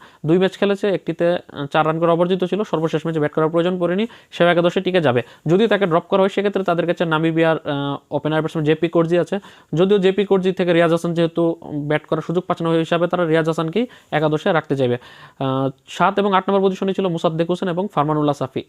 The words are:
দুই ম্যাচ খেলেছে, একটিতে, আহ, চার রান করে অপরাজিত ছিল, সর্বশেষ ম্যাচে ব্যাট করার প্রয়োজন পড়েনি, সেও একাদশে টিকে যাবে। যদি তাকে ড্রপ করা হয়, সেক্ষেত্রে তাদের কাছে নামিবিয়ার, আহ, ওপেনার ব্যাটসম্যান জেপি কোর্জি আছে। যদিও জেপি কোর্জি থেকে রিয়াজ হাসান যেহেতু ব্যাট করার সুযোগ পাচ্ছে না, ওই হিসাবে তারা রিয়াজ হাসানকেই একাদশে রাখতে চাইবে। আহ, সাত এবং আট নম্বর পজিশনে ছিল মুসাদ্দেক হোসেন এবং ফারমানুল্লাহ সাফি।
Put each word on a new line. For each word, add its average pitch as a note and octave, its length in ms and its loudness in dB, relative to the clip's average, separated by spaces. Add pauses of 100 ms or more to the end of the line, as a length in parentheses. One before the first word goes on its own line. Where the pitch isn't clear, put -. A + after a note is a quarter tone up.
(260)
দুই D#3+ 120 4
ম্যাচ F#3 220 0
খেলেছে, G3+ 280 0
একটিতে, E3+ 460 -2
আহ, - 320 -8
চার D3+ 220 0
রান D#3+ 120 -2
করে E3+ 120 2
অপরাজিত F3+ 320 0
ছিল, F#3 200 -2
সর্বশেষ D#3+ 420 -2
ম্যাচে D#3+ 140 -2
ব্যাট D3 140 -2
করার D#3 160 0
প্রয়োজন E3+ 300 0
পড়েনি, F#3 280 -2 (240)
সেও F3 160 2
একাদশে F3 340 2
টিকে F#3 200 0
যাবে। B2 200 2 (260)
যদি F#3+ 200 4
তাকে G3+ 180 2
ড্রপ E3+ 240 2
করা G3 120 2
হয়, F#3+ 80 2
সেক্ষেত্রে G3 340 -2
তাদের E3+ 240 0
কাছে F3 180 -2
নামিবিয়ার, D#3+ 520 2
আহ, C#3+ 400 -6 (140)
ওপেনার D3+ 300 -2
ব্যাটসম্যান D#3 240 -4
জেপি D#3 220 0
কোর্জি E3+ 320 2
আছে। F#3 200 -2 (340)
যদিও F#3+ 240 2
জেপি F#3+ 280 2
কোর্জি F#3+ 260 2
থেকে F3+ 220 0
রিয়াজ E3 180 4
হাসান E3+ 220 0
যেহেতু E3 420 0 (180)
ব্যাট D3 320 -4
করার D#3 160 -2
সুযোগ E3+ 260 -4
পাচ্ছে E3+ 160 -4
না, E3 60 -2
ওই E3 100 2
হিসাবে E3+ 280 0
তারা F3 200 0
রিয়াজ D#3+ 200 2
হাসানকেই E3 400 -2 (240)
একাদশে D3+ 400 0
রাখতে D#3 240 0
চাইবে। B2 220 0 (420)
আহ, C3+ 300 -2 (180)
সাত G3 320 0
এবং G3+ 140 0
আট F#3+ 160 0
নম্বর G3 200 2
পজিশনে F#3+ 240 -2
ছিল F#3+ 140 -2
মুসাদ্দেক E3 420 -2
হোসেন F3+ 180 -2
এবং F3+ 260 -4
ফারমানুল্লাহ D3+ 420 0
সাফি। - 340 -6